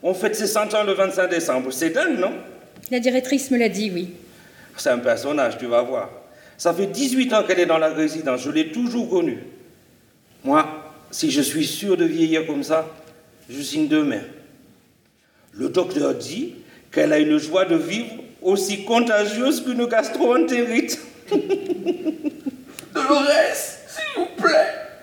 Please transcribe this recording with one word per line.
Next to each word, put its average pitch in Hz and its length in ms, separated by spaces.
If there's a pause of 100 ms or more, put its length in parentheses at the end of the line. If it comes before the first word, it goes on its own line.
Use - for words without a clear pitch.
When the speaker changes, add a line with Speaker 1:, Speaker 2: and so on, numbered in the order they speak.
Speaker 1:
On 180 100
fête 214 220
ses 214 120
cent 208 260
ans 214 100
le 196 100
vingt-cinq 185 360
décembre. 135 420
C'est 165 200
dingue, 277 280
non ? 190 140 (560)
Speaker 2:
La 254 100
directrice 254 520
me 254 60
l'a 226 120
dit, 202 240
oui. 180 160 (680)
Speaker 1:
C'est - 140
un 123 80
personnage, 123 600
tu 123 100
vas 120 140
voir. 123 280 (480)
Ça 170 160
fait 185 140
dix-huit 254 460
ans 214 100
qu'elle 180 160
est 175 60
dans 160 120
la 160 120
résidence. 156 520
Je 139 80
l'ai 156 220
toujours 233 380
connue. 156 340 (1000)
Moi, - 240 (440)
si 151 200
je 143 100
suis 151 260
sûr 196 300
de 170 80
vieillir 160 420
comme 143 160
ça, 156 240 (640)
je 131 120
signe 147 260
demain. 143 340 (1300)
Le 110 160
docteur 143 460
dit 247 400 (360)
qu'elle 151 220
a 151 60
une 151 180
joie 180 280
de 165 100
vivre 196 400 (260)
aussi 196 440
contagieuse 233 760
qu'une 240 220
gastro-entérite. 240 1120 (160)
<laughs> - 160 (1600)
Speaker 3:
Dolores, 285 600
s'il - 640
vous 349 80 (160)
plaît - 320 (300)